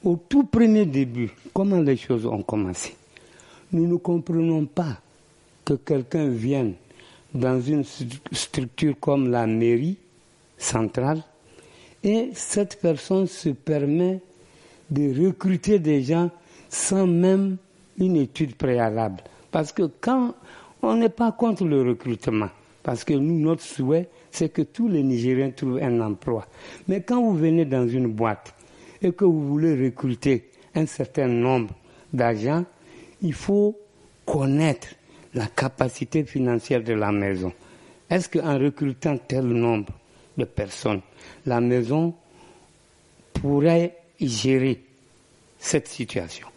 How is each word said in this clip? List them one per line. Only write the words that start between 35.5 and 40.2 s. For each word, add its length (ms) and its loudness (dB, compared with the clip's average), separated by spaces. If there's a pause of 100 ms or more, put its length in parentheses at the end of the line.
financière 600 0
de 100 -2
la 180 0
maison. 400 0 (580)
Est-ce 200 0
qu'en 300 -2
recrutant 580 -2
tel 280 -4
nombre 460 0 (460)